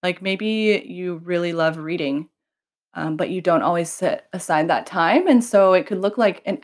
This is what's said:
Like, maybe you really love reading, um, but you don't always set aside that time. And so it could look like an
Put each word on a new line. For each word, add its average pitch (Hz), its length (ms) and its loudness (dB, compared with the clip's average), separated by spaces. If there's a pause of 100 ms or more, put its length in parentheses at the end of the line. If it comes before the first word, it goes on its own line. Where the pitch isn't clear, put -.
Like, 180 200 -4
maybe 214 640 0
you 180 380 -8
really 175 280 -2
love 160 260 0
reading, 156 500 -4 (680)
um, 156 220 -4
but - 140 -2
you 185 100 -4
don't 170 220 2
always 170 280 0
set - 420 -4
aside 165 360 0
that 151 180 0
time. 190 400 2
And 254 160 6
so 196 300 6
it 185 140 4
could 190 140 -4
look 202 180 -2
like 214 280 0
an 190 180 -6